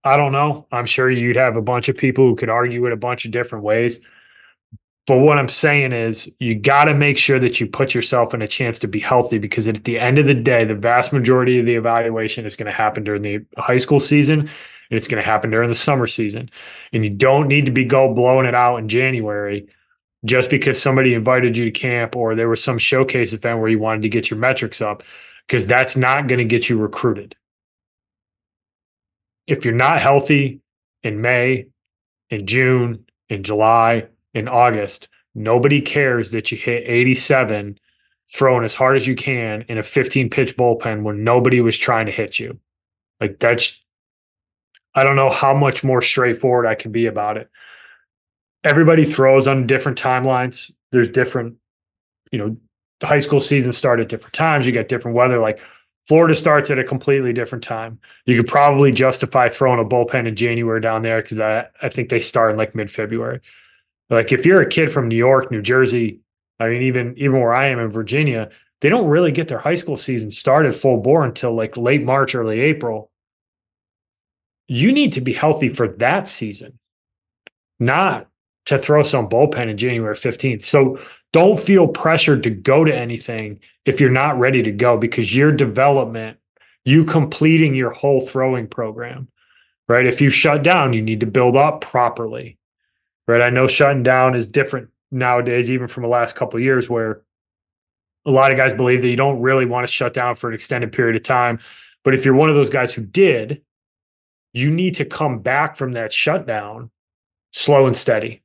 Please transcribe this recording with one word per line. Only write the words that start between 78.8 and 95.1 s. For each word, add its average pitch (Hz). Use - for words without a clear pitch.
some 131
bullpen 120
in 107
January 113
fifteenth. 120
So 135
don't 180
feel 190
pressured 160
to 120
go 131
to 151
anything 113
if 131
you're 135
not 131
ready 127
to 107
go, 117
because 113
your 143
development, 123
you 156
completing 160
your 123
whole 139
throwing 131
program, 120
right? 123
If 123
you 139
shut 147
down, 156
you 110
need 110
to 113
build 123
up 147
properly, 117
right? 120
I 120
know 127
shutting 139
down 127
is 117
different 131